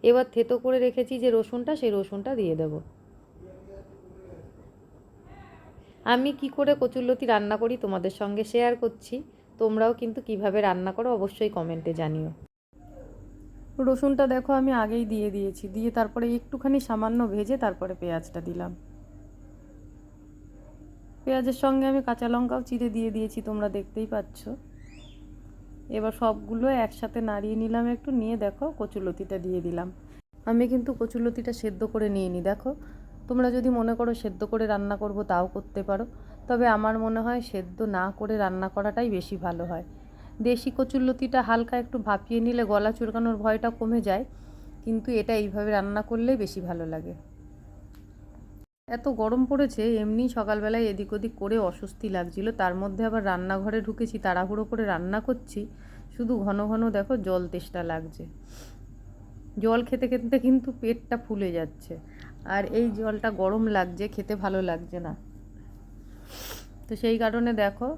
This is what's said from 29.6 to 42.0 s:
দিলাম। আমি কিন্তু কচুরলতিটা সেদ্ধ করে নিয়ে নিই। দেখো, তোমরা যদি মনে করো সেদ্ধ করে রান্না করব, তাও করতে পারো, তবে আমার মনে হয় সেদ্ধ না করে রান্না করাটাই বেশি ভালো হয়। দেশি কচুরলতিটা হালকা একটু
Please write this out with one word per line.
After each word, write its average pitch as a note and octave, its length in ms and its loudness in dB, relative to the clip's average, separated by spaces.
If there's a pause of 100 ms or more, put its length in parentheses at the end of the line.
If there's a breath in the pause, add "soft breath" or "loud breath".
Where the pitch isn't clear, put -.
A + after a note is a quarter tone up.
দিলাম। E3+ 260 -4 (580 loud breath)
আমি A#3 220 6
কিন্তু B3 220 2 (100)
কচুরলতিটা A#3 540 -2
সেদ্ধ G#3+ 280 -4 (120)
করে G#3+ 160 2
নিয়ে G3 200 0
নিই। F3+ 200 -4
দেখো, G#3 220 -2 (540 loud breath)
তোমরা B3 300 4
যদি B3+ 140 4
মনে A#3 260 4
করো A#3+ 180 2
সেদ্ধ G#3 280 -4 (100)
করে A3 160 2
রান্না G3+ 300 0
করব, G#3 200 -2 (140)
তাও F3+ 140 6 (100)
করতে G3 280 -6
পারো, G3+ 220 0 (420 loud breath)
তবে B3 200 4
আমার A3 280 6 (100)
মনে A3+ 200 2
হয় A#3+ 160 0
সেদ্ধ F#3+ 380 -6 (180)
না F3+ 60 2 (140)
করে G#3+ 200 -2
রান্না F#3+ 320 2
করাটাই G#3 400 0
বেশি F#3+ 280 -2
ভালো E3+ 340 -2
হয়। E3+ 140 -6 (640 loud breath)
দেশি B3 300 4
কচুরলতিটা B3+ 640 2 (100)
হালকা A#3 340 4
একটু A#3+ 140 -4 (100)